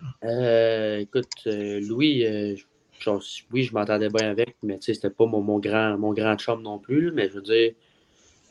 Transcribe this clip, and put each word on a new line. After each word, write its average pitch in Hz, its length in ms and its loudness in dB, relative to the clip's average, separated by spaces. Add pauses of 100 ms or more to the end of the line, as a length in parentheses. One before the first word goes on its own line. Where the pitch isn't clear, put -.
(240)
Euh, 113 760 2
écoute, 117 300 -2 (180)
euh, 104 340 -2
Louis, 120 460 2
euh, 104 300 -2
je, - 80 -16 (400)
genre, 101 180 0 (300)
oui, 131 100 2
je 113 100 -4
m'entendais 107 360 0
bien 110 220 0
avec, 110 340 -2
mais 101 140 -4
tu - 80 -18
sais, 113 80 0
c'était 98 160 -4
pas 113 160 2
mon, 110 140 0
mon 104 200 0
grand, 107 360 0
mon 107 160 0
grand 107 240 2
chum 113 240 -4
non 104 200 -10
plus, 147 260 0
là, 170 80 -4
mais 107 140 0
je 98 60 -10
veux 98 80 -12
dire, 113 300 2 (800)